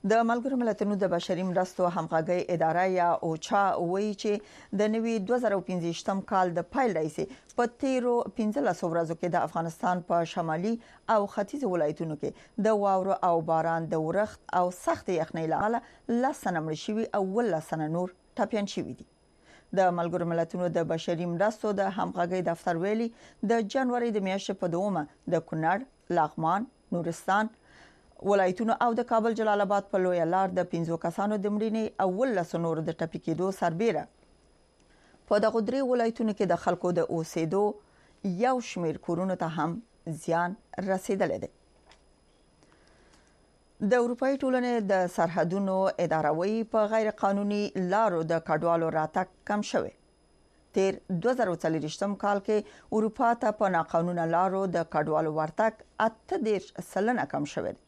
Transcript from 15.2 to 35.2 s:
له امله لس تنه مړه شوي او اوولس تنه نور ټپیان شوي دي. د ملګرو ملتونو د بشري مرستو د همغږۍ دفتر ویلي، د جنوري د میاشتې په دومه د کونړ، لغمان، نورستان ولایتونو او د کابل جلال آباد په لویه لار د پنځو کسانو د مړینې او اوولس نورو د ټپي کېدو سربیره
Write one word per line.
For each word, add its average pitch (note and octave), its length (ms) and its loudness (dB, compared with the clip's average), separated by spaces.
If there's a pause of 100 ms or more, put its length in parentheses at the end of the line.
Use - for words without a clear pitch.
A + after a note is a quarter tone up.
له D#3+ 80 0
امله A3 260 0 (280)
لس B3+ 320 0
تنه E3+ 180 -2
مړه D#3 140 -4
شوي G#3+ 320 -4
او G3 200 -2
اوولس F#3+ 420 -2
تنه D#3+ 200 -4
نور F3 220 -2 (260)
ټپیان G#3 300 0
شوي - 280 -6
دي. - 120 -16 (680)
د F#3 260 4
ملګرو E3+ 260 -2
ملتونو E3 420 -2
د E3 280 0
بشري E3 300 -2
مرستو G#3 460 0
د G3 260 0
همغږۍ F3+ 440 -2
دفتر E3+ 360 -2
ویلي، G#3+ 360 -2 (300)
د A3+ 180 2
جنوري A#3+ 500 0
د G#3+ 60 -2
میاشتې G3 360 -2
په F#3+ 140 -4
دومه F3 400 -2 (220)
د E3 200 0
کونړ، D#3+ 280 0 (320)
لغمان، E3 560 0 (260)
نورستان F#3 680 -2 (680)
ولایتونو G3 580 4
او A#3 120 2
د A#3+ 160 0
کابل A3+ 240 2
جلال G#3+ 280 2
آباد G3+ 300 2
په G3+ 60 0
لویه F3+ 260 2
لار F3+ 260 2
د F3+ 220 0
پنځو E3 260 -2
کسانو G3+ 400 -2
د G3 100 -2
مړینې G#3+ 560 -2
او G3 60 2
اوولس F#3 460 0
نورو E3 260 0
د D#3+ 100 -4
ټپي D#3+ 340 -6
کېدو E3+ 340 0
سربیره E3+ 440 0 (1300)